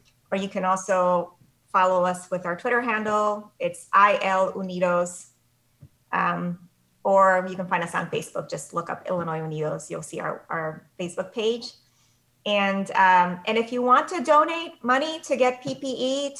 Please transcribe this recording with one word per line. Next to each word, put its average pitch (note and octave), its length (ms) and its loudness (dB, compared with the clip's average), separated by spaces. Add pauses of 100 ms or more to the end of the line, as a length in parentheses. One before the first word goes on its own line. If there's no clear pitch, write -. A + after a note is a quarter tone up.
(300)
or G3 80 -2
you G3 100 -6
can G3 160 -6
also F3+ 720 2 (380)
follow F#3 320 4
us F3+ 260 -4
with F3+ 160 -4
our F3 100 -4
Twitter A#3+ 240 0
handle. G#3+ 760 -2
It's - 340 -6
I G3+ 300 6
L F#3+ 300 2
Unidos. F3+ 800 -2 (840)
Um, F3 480 -2 (460)
or F#3+ 440 6
you F#3 40 -8
can F3+ 120 -6
find F3 180 -2
us E3+ 100 -10
on F3 140 -4
Facebook. E3 400 -8
Just E3 240 -10
look E3+ 160 -6
up - 220 -8
Illinois E3 300 -4
Unidos. D#3 500 -6
You'll D#3+ 100 -8
see E3 200 -12
our, E3 280 -8
our D#3+ 400 -8 (100)
Facebook F3+ 360 -8
page. A#3 360 -4 (760)
And, G3 460 0
um, F3+ 540 4
and A3 120 0
if A#3 140 -2
you B3 100 -2
want B3+ 260 4
to F4 140 -6
donate D#4+ 600 2
money D4 380 0
to C#4+ 160 -2
get B3 260 2
P C4+ 120 -6
P C4+ 140 -10
E C4+ 520 -2